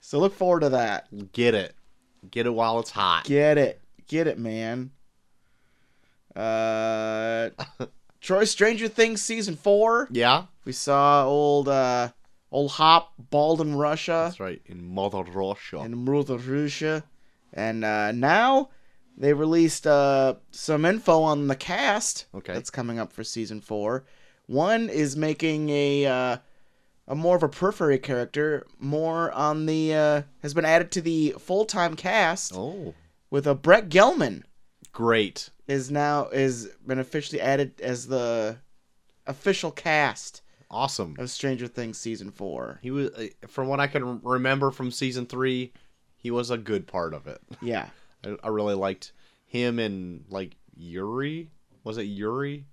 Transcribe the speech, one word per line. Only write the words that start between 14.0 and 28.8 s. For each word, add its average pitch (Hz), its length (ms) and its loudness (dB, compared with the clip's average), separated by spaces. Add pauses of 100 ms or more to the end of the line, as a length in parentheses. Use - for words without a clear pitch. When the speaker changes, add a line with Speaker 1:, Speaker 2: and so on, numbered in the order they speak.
Speaker 2:
That's 175 140 -10
right, 92 260 -8
in 90 280 -14
Mother 98 280 -2
Russia. 95 560 -6
Speaker 1:
In 117 260 -8
Mother 135 320 0
Russia. 147 680 -4 (480)
And, 113 320 -4
uh, 107 280 0
now 220 580 2 (460)
they 143 160 2
released, 160 540 2
uh, 139 480 4 (160)
some 156 340 -2
info 180 380 4
on 147 240 2
the 135 100 0
cast 214 800 -2
Speaker 2:
Okay. 95 180 -10
Speaker 1:
that's 113 180 -8
coming 117 280 -6
up 107 140 -8
for 113 120 -12
season 107 360 -8
four. 107 440 -4 (420)
One 202 440 0
is 143 260 -2
making 156 540 -2
a, 143 360 2
uh, 127 300 0 (680)
a 131 80 -6
more 170 220 4
of 175 60 4
a 147 60 2
periphery 170 500 2
character, 139 680 -2 (120)
more 160 540 -2